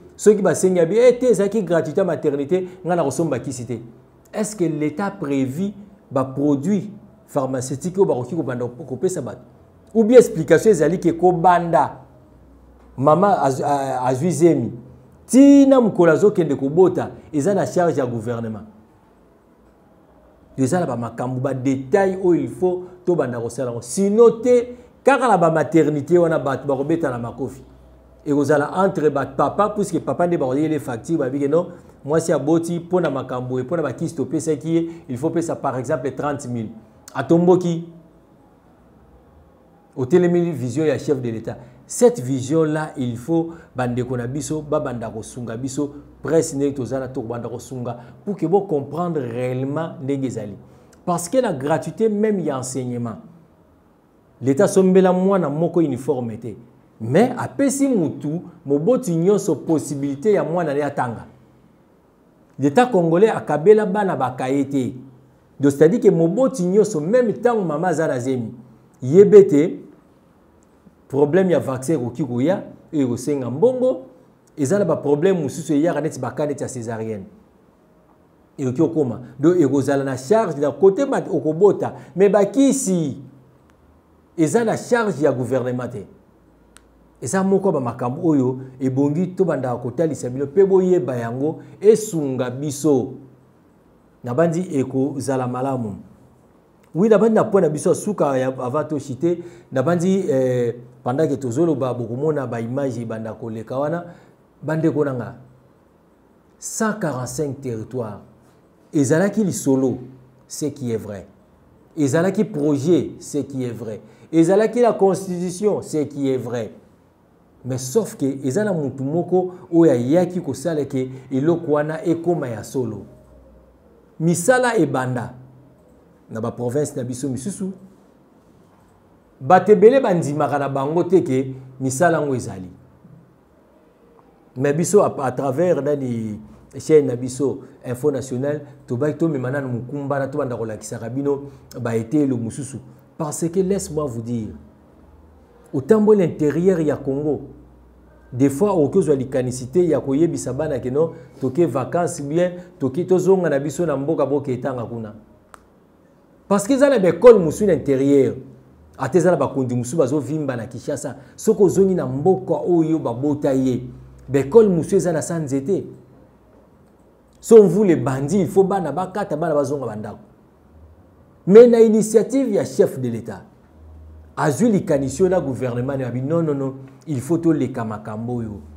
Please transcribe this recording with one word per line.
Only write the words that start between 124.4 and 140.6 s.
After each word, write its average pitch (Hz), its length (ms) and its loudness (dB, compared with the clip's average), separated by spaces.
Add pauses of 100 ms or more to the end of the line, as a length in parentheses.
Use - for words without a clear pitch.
ebanda 127 560 -2 (960)
na 113 100 -10
ba 113 120 -6
province 123 440 -4
na 127 80 -8
biso 127 240 -8
misusu. 190 440 -8 (1700)
Bato 185 320 6
ebele 220 280 8
bandimaka 147 580 0
na 139 100 -2
bango 143 360 -2
te 170 180 4
ke 131 320 -2 (260)
misala 156 400 0
yango 143 140 -2
ezali. 95 360 -10 (1900)
Mais 143 160 0
biso, 170 300 4
à, 131 200 0
à 127 100 -2
travers 139 500 0
nani 120 580 -4 (380)
chaîne 147 280 4
na 123 100 -4
biso, 127 460 -4 (220)
Info 131 260 -2
Nationale, 139 520 -6 (240)
tobaki 147 320 -4
tomema 139 320 -2
nanu 139 180 -6
mukumba 139 500 -6
na 135 100 -4
tobanda 131 280 -6
kolakisaka 110 520 -10